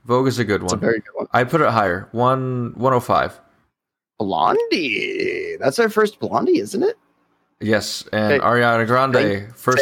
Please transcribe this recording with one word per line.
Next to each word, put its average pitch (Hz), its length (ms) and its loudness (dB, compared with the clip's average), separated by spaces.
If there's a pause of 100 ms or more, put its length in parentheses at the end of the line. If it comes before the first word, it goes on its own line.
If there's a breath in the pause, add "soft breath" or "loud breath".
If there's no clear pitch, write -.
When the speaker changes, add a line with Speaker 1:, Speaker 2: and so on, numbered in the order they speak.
Speaker 1:
Vogue 127 220 2
is 117 120 -2
a 117 60 2
good 98 160 0
Speaker 2:
It's 90 120 -2
a - 20 0
Speaker 1:
one. - 60 -4
Speaker 2:
very 117 180 0
good - 160 -18
one. - 180 -8
Speaker 1:
I 123 120 4
put 151 160 0
it 117 100 4
higher. 101 400 0
One, 127 640 0
one 127 180 0
oh 123 60 4
five. 87 400 -2 (800)
Speaker 2:
Blondie. 107 1400 -2
That's 190 200 -2
our 226 100 2
first 214 300 -2
Blondie, 285 400 0
isn't 208 240 -4
it? 440 140 -2 (640)
Speaker 1:
Yes, 107 520 -2
and 107 220 2
Speaker 2:
Okay. 139 100 2
Speaker 1:
Ariana 117 440 2
Grande, 127 260 2
Speaker 2:
Thank, 104 420 0
Speaker 1:
first 127 260 0